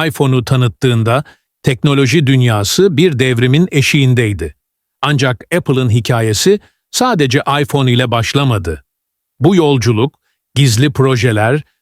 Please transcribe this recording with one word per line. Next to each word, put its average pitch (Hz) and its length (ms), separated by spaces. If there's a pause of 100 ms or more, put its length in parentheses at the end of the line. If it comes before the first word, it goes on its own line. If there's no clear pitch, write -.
iPhone'u 131 360
tanıttığında 123 800 (380)
teknoloji 139 640
dünyası 127 680
bir 156 220
devrimin 127 520
eşiğindeydi. 123 840 (480)
Ancak 135 420 (120)
Apple'ın 131 340
hikayesi 117 680 (300)
sadece 147 520 (200)
iPhone 135 300
ile 120 180
başlamadı. 110 760 (560)
Bu 180 160
yolculuk, 131 600 (360)
gizli 127 380
projeler 127 720 (200)